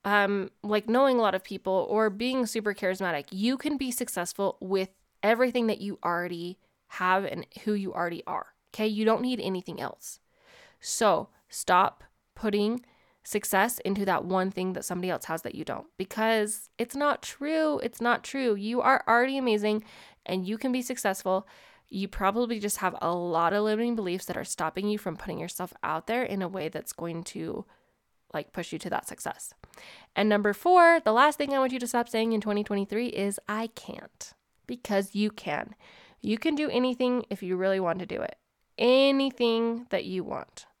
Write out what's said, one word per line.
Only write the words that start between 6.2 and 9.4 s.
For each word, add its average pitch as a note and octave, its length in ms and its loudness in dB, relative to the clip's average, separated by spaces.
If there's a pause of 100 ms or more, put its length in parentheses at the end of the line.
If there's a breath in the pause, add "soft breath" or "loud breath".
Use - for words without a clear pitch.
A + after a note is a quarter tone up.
have F#3 340 0
and - 240 -8 (160)
who G#3+ 100 0
you G3 200 -2
already F3 340 -4
are. F3 200 -6 (260)
Okay. G#3+ 120 -2
You G#3+ 200 0
don't A3 160 4
need B3+ 180 -2
anything F3+ 400 -4